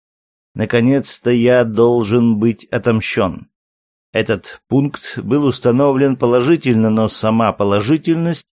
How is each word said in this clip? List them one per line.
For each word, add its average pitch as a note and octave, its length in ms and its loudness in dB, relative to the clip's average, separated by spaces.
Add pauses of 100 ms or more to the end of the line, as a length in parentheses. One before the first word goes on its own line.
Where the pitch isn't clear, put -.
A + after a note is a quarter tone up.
(540)
Наконец-то A#2+ 760 -2
я B2 320 4
должен A2+ 760 2
быть A2 280 -2
отомщён. A2 840 -2 (640)
Этот A2 560 -4
пункт C#3 500 -4
был C#3+ 280 -2
установлен C3 720 0
положительно, B2 720 2
но A2 180 0
сама A2 460 0
положительность, D3+ 1000 -2